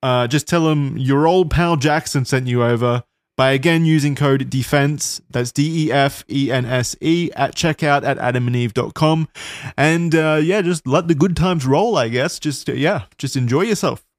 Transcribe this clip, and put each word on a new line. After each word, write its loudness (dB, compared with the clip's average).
Uh, 2
just -2
tell 2
'em 0
your 2
old 2
pal 2
Jackson 0
sent -2
you 2
over 0
by 4
again 2
using 2
code 0
defense, 0
that's -4
D 0
E 0
F 0
E -2
N 0
S -4
E, 0
at -2
checkout 0
at -2
adam -2
and -2
eve -2
dot -4
com. 2
And, 2
uh, 2
yeah, 0
just -2
let 0
the 4
good 0
times 0
roll, 2
I 0
guess. -2
Just, -6
uh, -4
yeah, -2
just -6
enjoy 2
yourself. -2